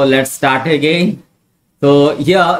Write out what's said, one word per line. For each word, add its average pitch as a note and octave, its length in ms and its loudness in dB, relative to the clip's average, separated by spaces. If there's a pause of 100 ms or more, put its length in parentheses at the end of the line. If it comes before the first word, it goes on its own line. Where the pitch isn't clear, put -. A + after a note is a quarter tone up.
(160)
let's C3 160 -2
start C3+ 360 -4
again. D#3+ 540 -2 (600)
So C#3+ 340 2
here C#3+ 340 0 (100)